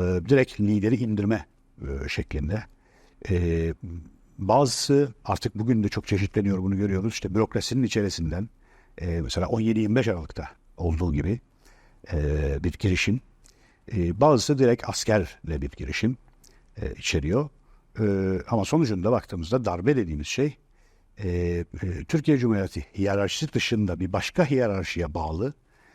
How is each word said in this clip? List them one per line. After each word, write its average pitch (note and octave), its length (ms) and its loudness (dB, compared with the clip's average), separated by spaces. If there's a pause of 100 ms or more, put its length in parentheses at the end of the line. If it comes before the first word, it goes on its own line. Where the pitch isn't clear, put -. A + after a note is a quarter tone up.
(300)
direkt C3+ 300 4
lideri G#2 360 2
indirme, G#2+ 500 0 (360)
e, C#2 280 -8
şeklinde. D2+ 540 -4 (680)
E, E2 440 2 (640)
bazısı C3 760 2 (120)
artık G#2 300 -2
bugün A2 280 2
de G2+ 60 2
çok - 180 -4
çeşitleniyor, G2 500 0
bunu F#2+ 200 0
görüyoruz. G2 360 0
İşte F#2 220 -6
bürokrasinin A2+ 480 0
içerisinden, F#2+ 680 -2 (480)
e, E2+ 240 -2
mesela F2+ 260 -2
on A2+ 140 0
yedi A2 180 2
yirmi G#2+ 160 2
beş A#2+ 120 4
Aralık'ta D#2+ 420 -6 (280)
olduğu E2 360 0
gibi, F#2 260 0 (720)
e, D2 500 0
bir F2 80 0
girişim. G2 500 0 (720)
E, F2+ 280 0
bazısı C#3+ 360 4
direkt B2 320 4
askerle E2+ 720 -2
bir C#2 80 -6
girişim, - 480 -4 (640)
e, - 120 -6
içeriyor. G2+ 560 -2 (500)
E, A2 40 2 (440)
ama G#2 180 0
sonucunda A2 460 2
baktığımızda G#2 540 -2
darbe F#2+ 300 0
dediğimiz D#2+ 320 -2
şey, C#3 300 -2 (600)
e, G2 120 -4
e, F2 360 -2 (420)
Türkiye D3+ 300 2
Cumhuriyeti G#2+ 480 0 (120)
hiyerarşisi G2+ 560 0
dışında G#2+ 460 0
bir F2+ 140 -2
başka - 320 0
hiyerarşiye G2 680 0
bağlı, E2+ 400 -4 (420)